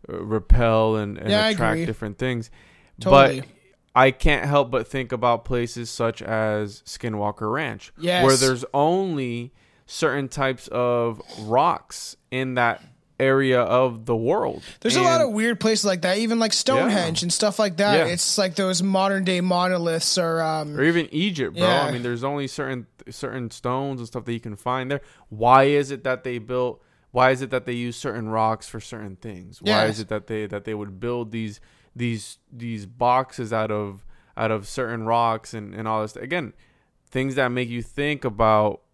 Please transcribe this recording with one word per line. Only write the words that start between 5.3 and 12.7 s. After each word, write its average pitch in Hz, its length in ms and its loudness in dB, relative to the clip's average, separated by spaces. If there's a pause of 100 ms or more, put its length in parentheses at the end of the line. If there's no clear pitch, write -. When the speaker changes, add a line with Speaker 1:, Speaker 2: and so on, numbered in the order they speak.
Speaker 1:
places 120 460 -4
such 113 320 -2
as 107 640 -4
Skinwalker 107 680 -6
Ranch, 127 460 -6
Speaker 2:
Yes. 175 260 2
Speaker 1:
where 135 140 6
there's 127 340 2
only 143 800 0 (360)
certain 139 420 -2
types 135 380 -4
of 120 520 0 (200)
rocks 123 760 0 (140)
in 131 260 -4
that 120 280 2 (360)